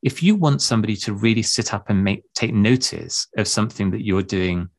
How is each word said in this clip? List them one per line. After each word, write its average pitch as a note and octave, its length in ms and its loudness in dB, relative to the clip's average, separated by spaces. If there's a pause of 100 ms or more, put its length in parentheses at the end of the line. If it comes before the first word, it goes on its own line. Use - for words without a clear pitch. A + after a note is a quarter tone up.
if - 180 -2
you G3 140 6
want D3+ 260 2
somebody G#2+ 360 0
to - 160 -6
really A2 300 2
sit - 300 -2
up A#2+ 160 -8
and G2 140 2
make, G2+ 200 -2 (120)
take - 180 -2
notice G#2+ 760 0 (100)
of G#2 100 0
something G#2+ 440 -2
that - 140 -4
you're G2 160 0
doing F2+ 580 -2